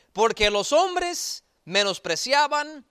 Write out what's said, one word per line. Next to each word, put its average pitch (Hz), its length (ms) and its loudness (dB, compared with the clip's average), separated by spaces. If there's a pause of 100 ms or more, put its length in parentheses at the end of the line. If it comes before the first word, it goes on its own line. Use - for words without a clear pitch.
(140)
Porque 214 340 2
los 202 240 0
hombres 349 720 0 (200)
menospreciaban 262 1300 -2